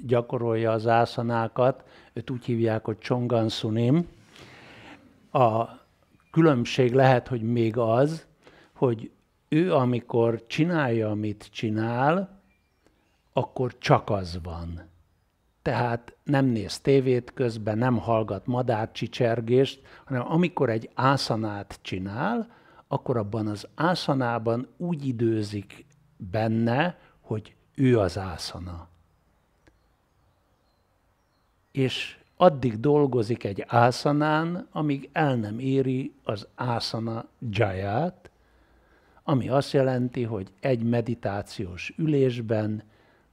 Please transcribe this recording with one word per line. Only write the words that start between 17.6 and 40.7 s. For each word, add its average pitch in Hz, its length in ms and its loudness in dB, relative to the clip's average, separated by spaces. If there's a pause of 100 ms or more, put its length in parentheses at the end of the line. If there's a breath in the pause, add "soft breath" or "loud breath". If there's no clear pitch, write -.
nem 123 180 2
hallgat 107 500 0
madárcsicsergést, 120 1300 0 (240 loud breath)
hanem 127 280 -6
amikor 160 380 2
egy 110 240 -4
ászanát 113 880 -2
csinál, 135 720 -6 (360 loud breath)
akkor 135 280 -4
abban 107 300 -4
az 104 280 -8
ászanában 123 1040 -2
úgy 170 300 -6
időzik 110 800 -4 (320)
benne, 113 840 0 (220 soft breath)
hogy - 340 -8 (200)
ő 127 240 4
az 95 200 0
ászana. 87 720 -10 (2750)
És - 460 -4 (180)
addig 131 440 2
dolgozik 127 640 2
egy 101 220 -6
ászanán, 151 1040 2
amíg 143 400 -4
el 143 240 2
nem 107 220 -4
éri 135 640 0
az 107 320 -6
ászana 113 720 -4 (140)
dzsaját, 107 920 -2 (920 soft breath)
ami 123 260 0
azt 135 240 0
jelenti, 127 500 0
hogy 110 380 -6
egy 127 220 0